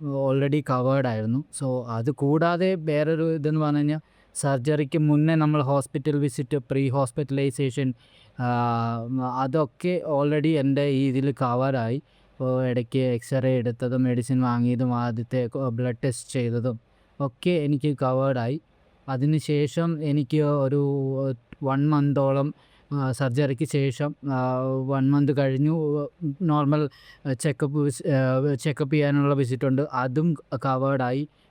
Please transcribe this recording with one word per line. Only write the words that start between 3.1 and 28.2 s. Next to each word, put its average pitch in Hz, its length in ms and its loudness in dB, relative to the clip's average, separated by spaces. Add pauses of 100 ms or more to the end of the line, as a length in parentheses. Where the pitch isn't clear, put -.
ഇതെന്ന് 156 260 0
പറഞ്ഞു 147 180 2
കഴിഞ്ഞാൽ 147 220 0 (340)
സർജറിക്ക് 147 640 0
മുന്നേ 151 360 4
നമ്മൾ 151 280 2
ഹോസ്പിറ്റൽ 139 540 -2
വിസിറ്റ്, 143 400 -2
പ്രീ 139 320 -2
ഹോസ്പിറ്റലൈസേഷൻ, 135 1080 -2 (460)
ആ, 123 80 0 (880)
അതൊക്കെ 156 720 -2
already 147 400 2
എൻ്റെ 143 380 2
ഈ 135 220 2
ഇതിൽ 131 340 0
കവേർഡായി. 127 600 0 (300)
അപ്പോൾ 127 340 -2
ഇടയ്ക്ക് 123 320 -2
എക്സ്റേ 127 600 0
എടുത്തതും 123 440 -2
മെഡിസിൻ 127 380 2
വാങ്ങിയതും 123 580 2
ആദ്യത്തെ 120 500 -2 (200)
ബ്ലഡ് 120 360 -2
ടെസ്റ്റ് - 280 -4
ചെയ്തതും 120 480 -2 (400)
ഒക്കെ 143 300 -2
എനിക്ക് 147 520 0
കവേർഡായി. 131 580 0 (480)
അതിനുശേഷം 147 920 0
എനിക്ക് 151 340 0
ഒരു 143 460 2 (840)
വൺ 139 260 2
മന്തോളം, 139 640 2 (380)
ആ, 135 200 -2
സർജറിക്ക് 135 520 0
ശേഷം, 143 520 -2 (160)
ആ, 127 260 0 (280)
വൺ 135 240 2
മന്ത് 143 280 4
കഴിഞ്ഞു 139 360 2 (680)
നോർമൽ 151 480 2 (440)
ചെക്കപ്പ് 147 440 -2
വിസ്-, 143 300 -2
ആ, 131 460 2